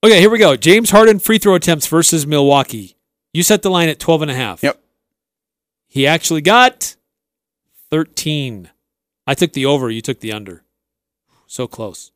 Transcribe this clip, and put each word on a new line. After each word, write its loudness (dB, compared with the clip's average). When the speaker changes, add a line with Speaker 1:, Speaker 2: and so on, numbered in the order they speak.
Speaker 1:
Okay, 6
here 6
we -2
go. 4
James 2
Harden 6
free 0
throw 2
attempts -2
versus -2
Milwaukee. -2
You -4
set 2
the -2
line 0
at -8
twelve 0
and -6
a -6
half. -8
Speaker 2:
Yep. -4
Speaker 1:
He -4
actually -2
got 0
thirteen. -8
I -2
took -4
the -4
over. -2
You -10
took -10
the -10
under. -16
So -12
close. -16